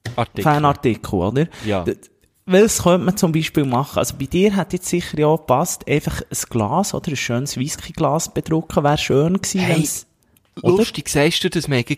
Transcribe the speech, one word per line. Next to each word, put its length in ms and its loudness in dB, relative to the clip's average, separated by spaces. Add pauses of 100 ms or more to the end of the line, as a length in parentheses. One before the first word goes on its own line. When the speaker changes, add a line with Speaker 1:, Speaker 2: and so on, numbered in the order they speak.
(160)
Speaker 1:
Artikel. 260 -4
Speaker 2:
Fanartikel, 800 0
oder? 260 0 (180)
Speaker 1:
Ja. 200 -2
Speaker 2:
D-, 120 -2 (500)
was 360 4
könnte 220 4
man 120 0
zum 160 2
Beispiel 320 0
machen? 340 -2
Also 200 -2
bei 80 -6
dir 300 2
hat 160 -2
jetzt 160 -6
sicher 300 -4
ja 80 2
auch 120 4
gepasst, 500 0
einfach 340 -2
ein 160 -10 (100)
Glas 460 0
oder 180 -6
ein 40 -4
schönes 400 -4
Whisky-Glas 800 -4
bedrucken, 480 -2
wär 140 2
schön 440 2
gewesen, 200 -4
Speaker 1:
Hey, 160 0
Speaker 2:
wenn's, 300 -2 (560)
oder? 160 4
Speaker 1:
lustig, 300 -2
sagst 360 2
du 60 0
das? 180 -2
Wir 100 0
haben 200 -2